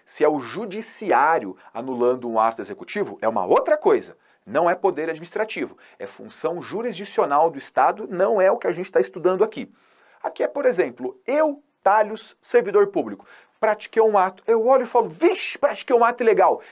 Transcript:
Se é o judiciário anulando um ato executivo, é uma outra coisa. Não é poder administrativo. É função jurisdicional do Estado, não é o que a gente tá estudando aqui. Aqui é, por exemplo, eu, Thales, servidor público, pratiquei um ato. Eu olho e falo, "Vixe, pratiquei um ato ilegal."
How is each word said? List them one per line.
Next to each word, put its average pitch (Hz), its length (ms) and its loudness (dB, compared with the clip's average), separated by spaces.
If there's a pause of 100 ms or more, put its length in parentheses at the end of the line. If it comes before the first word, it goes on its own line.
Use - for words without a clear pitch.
Se - 160 -10
é 147 60 6
o 151 120 0
judiciário 151 1160 -2 (180)
anulando 123 560 -2
um 113 80 -2
ato 110 240 0
executivo, 104 580 -10
é - 80 -2
uma 107 160 -2
outra 247 320 2
coisa. 160 400 0 (300)
Não 156 240 0
é 175 40 2
poder 165 360 -2
administrativo. 170 680 -8 (220)
É 104 80 -14
função 151 560 -10
jurisdicional 170 880 0
do 139 80 -10
Estado, 180 500 0
não 202 320 0
é 190 100 6
o 233 60 2
que - 100 -6
a 175 60 0
gente 175 180 -8
tá - 80 2
estudando 185 460 0
aqui. 143 260 -6 (520)
Aqui - 200 -6
é, 403 60 0
por 277 160 -4
exemplo, 139 640 -2
eu, 190 360 0 (200)
Thales, 214 580 0
servidor 202 460 2
público, 117 400 -4 (340)
pratiquei 214 400 0
um 214 160 4
ato. 190 300 0
Eu 226 200 2
olho 262 180 4
e - 20 -10
falo, 240 220 0
"Vixe, 320 500 0
pratiquei - 360 -2
um 233 80 4
ato 240 200 2
ilegal." 185 500 4